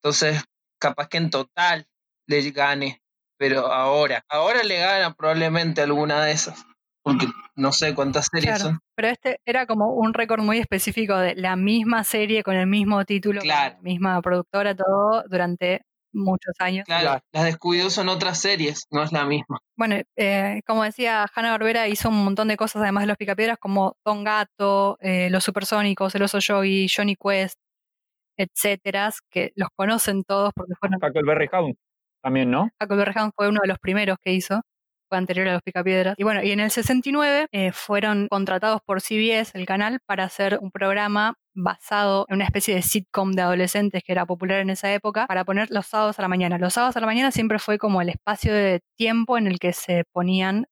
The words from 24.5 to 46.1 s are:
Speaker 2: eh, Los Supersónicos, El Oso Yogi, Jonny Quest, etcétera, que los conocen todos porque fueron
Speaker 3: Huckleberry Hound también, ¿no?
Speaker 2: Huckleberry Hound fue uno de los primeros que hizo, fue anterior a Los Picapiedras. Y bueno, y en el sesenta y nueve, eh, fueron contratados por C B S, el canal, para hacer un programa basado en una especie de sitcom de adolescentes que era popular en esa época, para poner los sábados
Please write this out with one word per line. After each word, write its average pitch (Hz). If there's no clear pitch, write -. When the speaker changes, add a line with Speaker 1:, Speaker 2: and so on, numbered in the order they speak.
Speaker 2:
eh, 185
Los 185
Supersónicos, 196
El 202
Oso 202
Yogi, 196
Jonny 202
Quest, 190
etcétera, 202
que -
los 196
conocen 196
todos 202
porque 180
fueron 190
Speaker 3:
Huckleberry 147
Hound 170
también, 131
¿no? 156
Speaker 2:
Huckleberry 202
Hound 214
fue 202
uno 214
de 196
los 185
primeros 190
que 185
hizo, 196
fue 185
anterior 185
a 185
Los 175
Picapiedras. 185
Y 202
bueno, 208
y 202
en 202
el 214
sesenta 254
y 277
nueve, 294
eh, 190
fueron 202
contratados 196
por 190
C 214
B 220
S, 220
el 180
canal, 214
para 190
hacer 196
un 190
programa 208
basado 196
en 196
una 202
especie 202
de 180
sitcom 190
de 185
adolescentes 185
que -
era 180
popular 185
en 190
esa 196
época, 208
para 185
poner 202
los 202
sábados 214